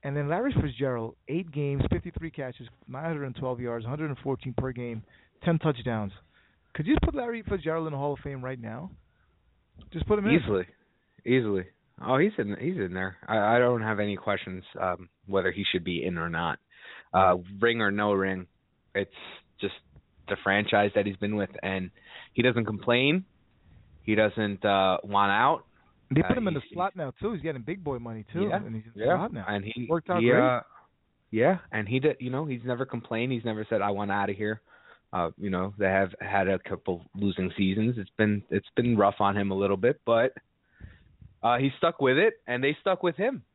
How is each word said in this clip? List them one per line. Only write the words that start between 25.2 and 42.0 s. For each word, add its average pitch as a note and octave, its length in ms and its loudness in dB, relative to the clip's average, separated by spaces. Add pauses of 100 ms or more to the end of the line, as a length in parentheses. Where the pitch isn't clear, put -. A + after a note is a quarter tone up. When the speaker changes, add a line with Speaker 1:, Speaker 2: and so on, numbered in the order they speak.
Speaker 2:
out. B2+ 320 2 (480)
Speaker 1:
They C#3 100 4
put F#3 100 10
Speaker 2:
Uh, B3+ 40 10
Speaker 1:
him A3+ 120 0
in E3+ 60 2
the C#3+ 80 0
Speaker 2:
he's, - 120 -18
Speaker 1:
slot F3+ 220 0
now, D3+ 240 -4
too. A3 140 -2
He's F3 80 -4
getting C#3 220 -4
big F3 200 -6
boy C#3 160 -4
money, A2+ 320 -10
too. G3 180 0
Speaker 2:
Yeah, F3+ 80 2
Speaker 1:
And A2+ 180 -6
he's A2 100 -8
in A#2 100 -20
the G#2+ 100 -4
Speaker 2:
yeah. E3+ 120 4
Speaker 1:
slot G3 160 -4
now. - 140 -8
Speaker 2:
And G2+ 180 -2
he, A#2 240 -6
Speaker 1:
Worked E3 200 -2
out F3 120 2
Speaker 2:
he, A#2+ 80 6
Speaker 1:
great. B2 120 6
Speaker 2:
uh, B2+ 200 4 (720)
yeah, C3+ 260 4 (140)
and G#2+ 160 -2
he B2+ 120 0
did, C#3+ 200 2
you B2 100 -6
know, C3+ 160 -4
he's B2+ 180 -6
never B2+ 220 -4
complained. A#2 460 -4
He's A#2 120 -4
never G#2+ 260 -4
said, G#2+ 120 0
"I G2+ 80 0
want G2+ 220 -2
out G2+ 180 0
of G2+ 80 -4
here." G#2+ 240 -4 (500)
Uh, E2+ 260 -2
you G2 120 -6
know, F#2+ 280 -2
they G2 100 2
have F#2+ 240 2 (100)
had G2 260 0
a F#2+ 120 0
couple F2+ 460 -6 (100)
losing F#2+ 420 -2
seasons. G#2 400 2
It's G2 200 -10
been, G#2 320 2
it's - 260 -2
been A#2+ 200 2
rough G2+ 240 4
on G2+ 160 2
him G2+ 160 0
a F#2+ 40 -2
little G2 220 0
bit, A#2+ 280 2
but, A#2 280 2 (1120)
uh, B2 140 2
he C3+ 200 2
stuck E3 240 0